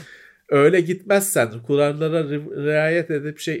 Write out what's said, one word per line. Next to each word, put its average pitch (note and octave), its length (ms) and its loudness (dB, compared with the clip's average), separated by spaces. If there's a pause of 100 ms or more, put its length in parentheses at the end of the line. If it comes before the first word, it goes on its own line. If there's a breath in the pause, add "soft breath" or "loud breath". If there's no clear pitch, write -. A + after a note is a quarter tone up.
(500 loud breath)
Öyle D3+ 320 4
gitmezsen, E3 800 0
kurallara D3 580 0
ri-, D3 440 -6
riayet D#3 460 0
edip D3+ 280 -6
şey, D#3+ 200 -6